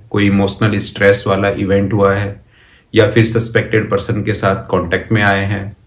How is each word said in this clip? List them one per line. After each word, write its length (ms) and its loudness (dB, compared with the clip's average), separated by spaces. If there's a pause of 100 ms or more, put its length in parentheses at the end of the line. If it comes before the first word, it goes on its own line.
(100)
कोई 160 0
इमोशनल 520 0
स्ट्रेस 480 0
वाला 220 0
इवेंट 440 0
हुआ 220 2
है, 300 -6 (500)
या 160 4
फिर 140 4
सस्पेक्टेड 680 -2
पर्सन 320 -2
के 120 -4
साथ 360 -2
कॉन्टैक्ट 420 -2
में 100 2
आए 220 2
हैं 320 -6 (100)